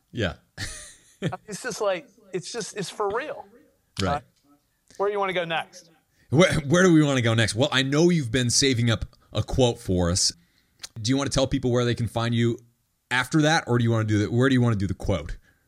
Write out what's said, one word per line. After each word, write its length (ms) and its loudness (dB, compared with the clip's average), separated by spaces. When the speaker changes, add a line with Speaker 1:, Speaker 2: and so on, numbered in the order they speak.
Speaker 1:
Yeah. 220 -4
<laughs> 120 -20
Speaker 2:
I 60 -10
mean, 80 -4
it's 140 -12
just 200 -10
like, 260 -2
it's 220 -10
just, 240 -10
it's 120 -8
for 240 -4
real. 300 -8
Speaker 1:
Right. 120 -2
Speaker 2:
Uh, 420 -12
where 140 -2
do 40 -4
you 60 -4
wanna 140 -2
go 100 -2
next? 460 -8
Speaker 1:
Where, 240 4
where 140 4
do 100 6
we 100 6
wanna 180 2
go 120 2
next? 220 2
Well, 180 2
I 100 2
know 280 2
you've 200 -2
been 180 0
saving 400 2
up 140 0
a 100 -2
quote 340 2
for 320 0
us. 220 0
Do 80 -4
you 80 2
wanna 140 -4
tell 160 2
people 260 -2
where 100 2
they 120 0
can 120 -4
find 260 -2
you 260 0
after 320 0
that, 240 2
or 100 0
do 60 0
you 80 2
wanna 140 0
do 120 2
the, 140 0
where 180 2
do 60 4
you 60 4
wanna 140 2
do 120 -2
the 80 -4
quote? 420 -6